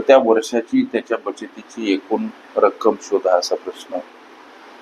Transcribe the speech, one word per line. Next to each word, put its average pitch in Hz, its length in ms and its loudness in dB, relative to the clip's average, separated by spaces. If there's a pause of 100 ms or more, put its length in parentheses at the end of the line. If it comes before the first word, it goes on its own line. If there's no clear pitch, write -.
त्या 135 120 8
वर्षाची 117 720 0
त्याच्या 113 340 -4
बचतीची 107 680 -8
एकूण 110 340 -4 (300)
रक्कम 104 440 2
शोधा, 92 360 0
असा 90 180 -2
प्रश्न. - 440 -12 (840)